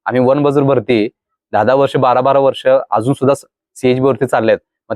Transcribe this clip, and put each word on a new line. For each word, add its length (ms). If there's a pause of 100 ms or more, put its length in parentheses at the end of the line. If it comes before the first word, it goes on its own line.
आम्ही 160
वन 180
मजूर 240
भरती 460 (420)
दहा 120
दहा 120
वर्ष, 200
बारा 260
बारा 180
वर्ष 280 (240)
अजून 220
सुद्धा 340 (280)
सीएचबी 300
वरती 200
चाललेत, 320 (320)
मग 60